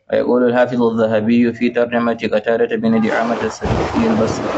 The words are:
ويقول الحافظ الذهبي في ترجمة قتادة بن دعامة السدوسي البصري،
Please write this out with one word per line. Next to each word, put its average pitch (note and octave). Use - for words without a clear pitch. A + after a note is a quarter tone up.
ويقول A#2+
الحافظ B2
الذهبي A2+
في A#2+
ترجمة A#2+
قتادة A2+
بن A2+
دعامة A2
السدوسي A2+
البصري، -